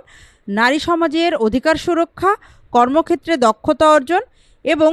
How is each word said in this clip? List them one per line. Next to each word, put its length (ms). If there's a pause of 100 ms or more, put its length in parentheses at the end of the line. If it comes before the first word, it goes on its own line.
(480)
নারী 320
সমাজের 560
অধিকার 400
সুরক্ষা, 560 (420)
কর্মক্ষেত্রে 640
দক্ষতা 520
অর্জন 320 (440)
এবং 280